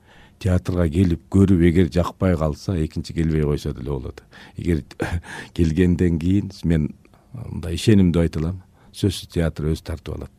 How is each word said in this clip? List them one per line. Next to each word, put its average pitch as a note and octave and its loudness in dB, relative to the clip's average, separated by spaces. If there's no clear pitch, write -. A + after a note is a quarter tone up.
Театрга F2+ 0
келип E2+ 2
көрүп, F#2+ 4
эгер E2+ 4
жакпай F2 0
калса, D#2 -4
экинчи D#2 -6
келбей D#2 0
койсо D2 -2
деле B1 -10
болот. C#2 -8
Эгер E2 -2
<laughs> - -8
келгенден E2+ 2
кийин G2 -2
мен D#2+ 0
мындай E2+ -10
ишенимдүү F2+ 4
айта D#2+ -2
алам, F#2 -6
сөзсүз - -4
театр D#2+ -2
өзү - -6
тартып D2+ -10
алат D2 -14